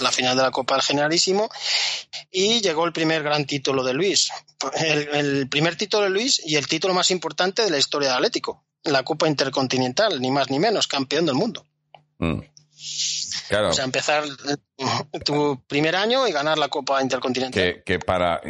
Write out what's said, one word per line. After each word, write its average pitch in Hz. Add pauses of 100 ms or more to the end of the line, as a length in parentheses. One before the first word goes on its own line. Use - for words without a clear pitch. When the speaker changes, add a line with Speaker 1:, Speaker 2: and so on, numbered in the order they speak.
Speaker 1:
la 127
final 127
de 135
la 127
Copa 131
del 131
Generalísimo, 175 (840)
y 208
llegó 170
el 170
primer 160
gran 147
título 135
de 127
Luis. 156 (460)
El, 151
el 139
primer 160
título 208
de 196
Luis 226
y 151
el 135
título 180
más 175
importante 185
de 208
la 147
historia 143
del 127
Atlético, 147 (200)
la 139
Copa 160
Intercontinental, 135
ni 127
más 139
ni 135
menos, 190
campeón 143
del 139
mundo. 202 (520)
Speaker 2:
Mm. 82 (1080)
Claro. 98
Speaker 1:
O 82
sea, 135
empezar, 147
eh, 139
tu 147
primer 156
año 240
y 190
ganar 151
la 143
Copa 135
Intercontinental. 127
Speaker 2:
Que, 90
que 90
para, 87